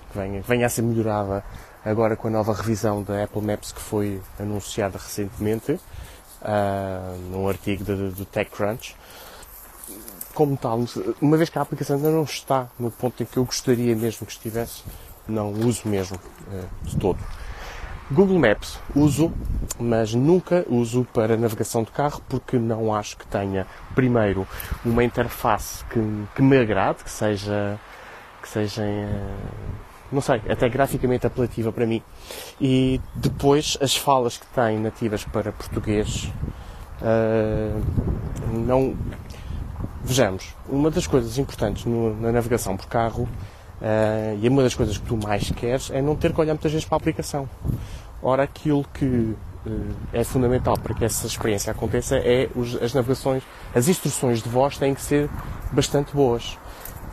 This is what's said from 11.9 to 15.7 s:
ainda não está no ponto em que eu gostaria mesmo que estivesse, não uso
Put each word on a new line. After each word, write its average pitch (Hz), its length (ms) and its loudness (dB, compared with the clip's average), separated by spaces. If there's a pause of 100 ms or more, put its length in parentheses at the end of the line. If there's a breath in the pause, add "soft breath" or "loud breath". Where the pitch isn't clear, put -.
ainda 151 160 2
não 160 120 2
está 131 540 -2
no 120 140 -2
ponto - 320 -4
em - 20 -2
que - 120 -4
eu 127 80 4
gostaria 120 500 2
mesmo 110 320 -4
que - 40 -14
estivesse, - 520 -8 (440 loud breath)
não 107 240 -2
uso 110 360 0